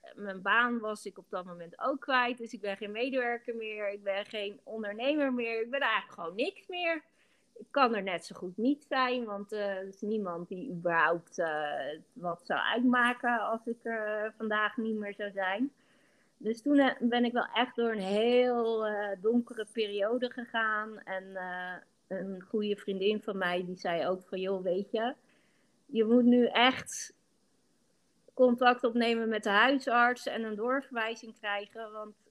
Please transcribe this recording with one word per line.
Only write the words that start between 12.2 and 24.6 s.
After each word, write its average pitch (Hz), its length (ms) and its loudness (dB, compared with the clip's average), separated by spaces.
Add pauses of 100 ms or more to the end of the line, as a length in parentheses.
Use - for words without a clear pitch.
zou 147 140 0
uitmaken 240 800 2
als 220 260 -4
ik 233 180 -6
er, 226 240 -4 (180)
eh, 220 120 -8
vandaag 214 400 -2
niet 220 180 -2
meer 202 180 -6
zou 202 180 -8
zijn." 196 400 -2 (680)
Dus 226 240 -4
toen, 285 180 6
eh, 269 200 4
ben 240 260 2
ik 240 60 0
wel 240 220 0
echt 247 220 0
door 233 160 0
een 214 80 -2
heel, 226 840 2
eh, 208 240 -2 (120)
donkere 233 500 0
periode 220 600 -2
gegaan. 220 680 -4
En, 190 360 -10
eh, 180 400 -8 (320)
een 190 340 -8
goede 208 340 -2
vriendin 202 460 -2
van 202 160 -6
mij, 180 280 0
die 180 120 -8
zei 170 300 -2
ook 185 200 -2
van: 190 120 -6
"Joh, 185 240 -2